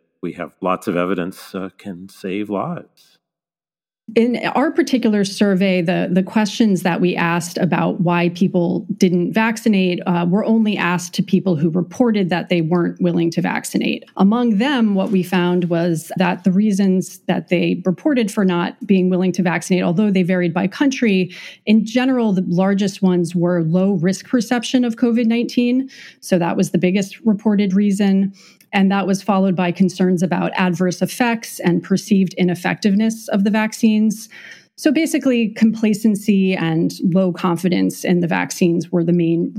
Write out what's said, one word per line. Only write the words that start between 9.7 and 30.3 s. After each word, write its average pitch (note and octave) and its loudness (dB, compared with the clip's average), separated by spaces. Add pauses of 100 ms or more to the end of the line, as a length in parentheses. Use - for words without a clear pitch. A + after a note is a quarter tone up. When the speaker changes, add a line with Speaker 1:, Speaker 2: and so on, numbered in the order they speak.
Speaker 2:
uh, F3 0
were G3+ 0
only A3 2
asked F3 -2
to F#3+ 0
people F#3 0
who E3 0
reported F#3+ 0
that E3 -2
they E3+ 0
weren't F3 -2
willing F3 0
to E3+ -2
vaccinate. - -4 (100)
Among A3 2
them, A#3 0
what F#3+ -2
we F#3 0
found F3+ 0
was E3 -2
that F3+ -2
the F#3 4
reasons F#3+ 0 (100)
that F#3 -4
they F3 0
reported A#3 0
for G3+ 0
not F3 -2 (100)
being F#3 4
willing F3+ 0
to F#3 0
vaccinate, F3+ 0
although F#3+ 2
they F#3+ 2
varied F3+ 0
by F#3 0
country, G3+ 0 (300)
in G#3+ 4
general, B3 0
the F#3 0
largest F#3+ 0
ones F3+ 2
were F3 2
low F#3 2
risk F#3 -2
perception B3 0
of A#3 -2
covid A#3 2
nineteen. A#3+ 0 (320)
So F#3 0
that - 0
was F#3+ 0
the F#3 2
biggest F#3+ 0
reported G3+ 2
reason. G3 2 (420)
And G3 4
that G3 0
was G3 -2
followed F#3+ 2
by F3 0
concerns F#3 0
about F3 -2